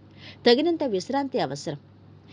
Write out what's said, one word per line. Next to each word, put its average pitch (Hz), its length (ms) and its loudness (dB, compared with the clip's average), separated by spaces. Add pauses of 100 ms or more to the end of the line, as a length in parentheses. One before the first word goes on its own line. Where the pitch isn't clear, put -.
(460)
తగినంత 302 380 4
విశ్రాంతి 254 560 -2
అవసరం. 143 400 -4 (540)